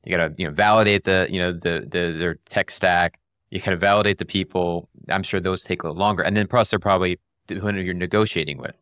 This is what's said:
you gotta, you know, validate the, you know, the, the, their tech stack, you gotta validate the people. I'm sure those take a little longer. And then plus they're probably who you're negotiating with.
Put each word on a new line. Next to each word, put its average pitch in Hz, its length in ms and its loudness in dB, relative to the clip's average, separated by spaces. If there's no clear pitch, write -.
you 90 140 -2
gotta, 80 200 0
you 90 100 -4
know, 73 60 -6
validate 104 520 4
the, 92 240 2
you 92 100 -4
know, 90 140 0
the, 85 360 -2
the, 85 300 -2
their 85 160 -2
tech - 200 -2
stack, 87 500 0
you 90 100 -8
gotta 95 160 0
validate 101 400 4
the 87 80 -6
people. 87 640 -4
I'm 95 160 -2
sure 95 160 -4
those 90 240 -4
take 90 200 -6
a 85 40 -8
little 80 120 -8
longer. 98 240 0
And 98 120 0
then 104 120 0
plus 120 240 2
they're 104 80 0
probably 92 400 0
who 101 280 -4
you're 90 180 -4
negotiating 87 640 -2
with. - 240 -12